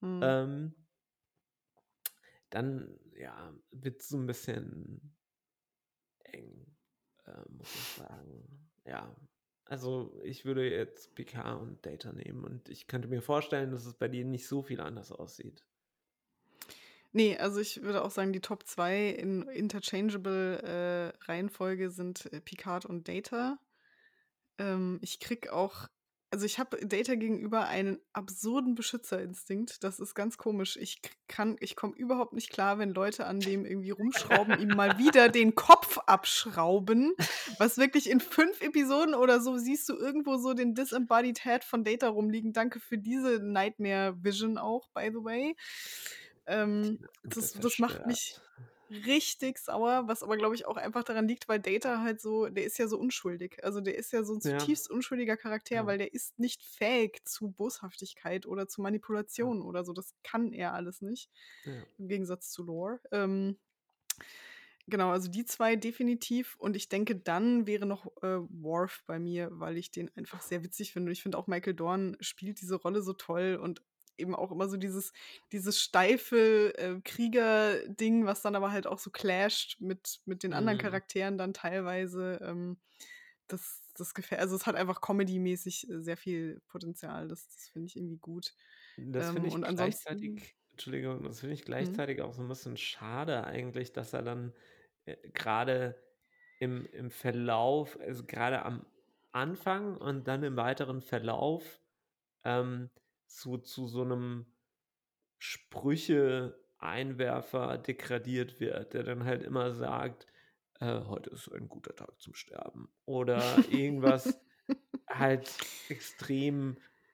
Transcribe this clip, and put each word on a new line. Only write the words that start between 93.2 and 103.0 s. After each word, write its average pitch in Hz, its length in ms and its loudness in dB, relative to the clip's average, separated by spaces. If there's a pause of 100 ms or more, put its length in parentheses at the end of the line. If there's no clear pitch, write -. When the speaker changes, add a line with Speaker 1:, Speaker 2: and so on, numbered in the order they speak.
Speaker 2:
eigentlich, 123 480 -6
dass 120 200 -8
er 127 100 -4
dann, 120 300 -6 (540)
äh, - 100 -10 (160)
gerade 123 720 0 (560)
im, 127 280 -4
im 123 240 -12
Verlauf, 120 920 0
also 120 240 -8
gerade 120 400 0
am - 220 -6 (460)
Anfang 190 640 -2
und 135 320 -4
dann 135 160 0
im 139 120 -2
weiteren 131 460 0
Verlauf, 127 800 -2 (640)
ähm, 123 460 -2 (360)